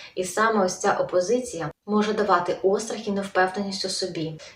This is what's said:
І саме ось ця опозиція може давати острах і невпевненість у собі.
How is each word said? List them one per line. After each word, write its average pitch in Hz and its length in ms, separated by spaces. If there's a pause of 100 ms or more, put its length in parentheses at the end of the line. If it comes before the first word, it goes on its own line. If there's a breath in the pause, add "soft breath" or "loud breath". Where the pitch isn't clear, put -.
(140 loud breath)
І 185 100
саме 214 400
ось 185 140
ця - 140
опозиція 180 760 (160)
може 208 260
давати 180 500
острах 214 460
і - 20
невпевненість 196 720
у 185 40
собі. 170 520 (160 loud breath)